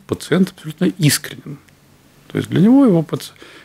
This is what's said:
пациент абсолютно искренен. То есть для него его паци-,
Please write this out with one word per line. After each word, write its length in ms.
пациент 420
абсолютно 360
искренен. 720
То 100
есть 120
для 100
него 260
его 160
паци-, 300